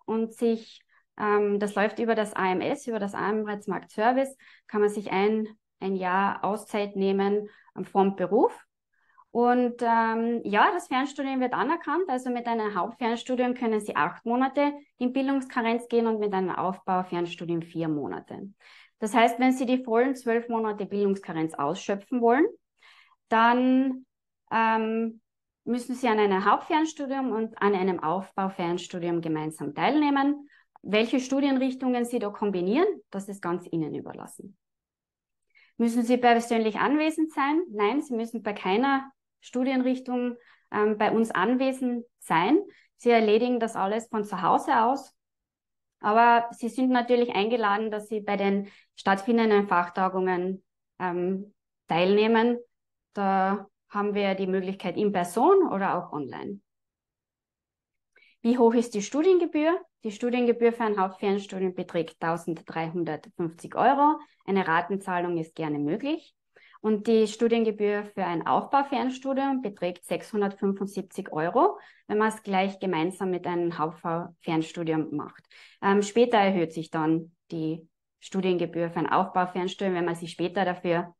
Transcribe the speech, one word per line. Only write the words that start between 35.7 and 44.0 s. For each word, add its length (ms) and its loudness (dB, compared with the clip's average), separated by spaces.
Müssen 260 0
Sie 160 2
persönlich 600 2
anwesend 540 0
sein? 380 0
Nein, 320 0
Sie 120 -6
müssen 280 -6
bei 100 -4
keiner 580 0
Studienrichtung, 960 -2
ähm, 280 2
bei 120 2
uns 200 2
anwesend 760 0
sein. 400 2
Sie 140 0
erledigen 500 4
das 160 -4
alles 320 -2